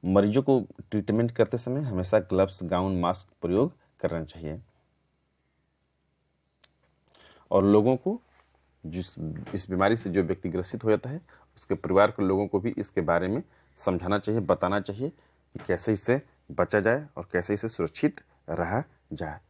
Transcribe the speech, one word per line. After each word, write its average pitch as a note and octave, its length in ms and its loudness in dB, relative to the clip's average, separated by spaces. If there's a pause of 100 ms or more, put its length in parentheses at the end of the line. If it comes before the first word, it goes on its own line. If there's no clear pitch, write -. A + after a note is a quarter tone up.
मरीजों G2+ 380 4
को C3+ 240 4 (240)
ट्रीटमेंट A2 400 0
करते A#2 280 0
समय B2+ 220 -4
हमेशा G#2 380 0
ग्लव्स, F#2+ 440 0
गाउन, F#2 380 0
मास्क - 280 -2 (140)
प्रयोग G#2 300 0 (280)
करना E2 240 -4
चाहिए। D#2+ 360 -12 (3000)
और F#2+ 140 6
लोगों G#2+ 320 6
को, G3+ 240 -4 (680)
जिस, E2+ 280 -8 (400)
इस F#2+ 160 -8
बीमारी F#2+ 260 4
से G2+ 140 -6
जो F#2 120 2
व्यक्ति F2 260 -4
ग्रसित F#2 360 -6
हो A2 60 2
जाता G#2+ 200 0
है, D#3 100 -10 (360)
उसके - 180 -4
परिवार G2 360 4
के - 140 -4
लोगों F#2+ 220 2
को G2 140 0
भी A2 180 -4
इसके G2 220 -4
बारे E2+ 280 0
में B2 140 -2 (340)
समझाना F#2 420 -2
चाहिए, G#2+ 220 -2
बताना F#2 400 0
चाहिए G#2 280 -8
कि - 580 -18
कैसे F#2 260 -2
इससे A#2+ 300 0 (280)
बचा G2+ 300 0
जाए B2 260 0 (100)
और E2+ 160 -12
कैसे F2+ 220 0
इसे A2 140 -6
सुरक्षित - 520 -2 (280)
रहा E2+ 360 -2 (280)
जाए। D#2 380 -10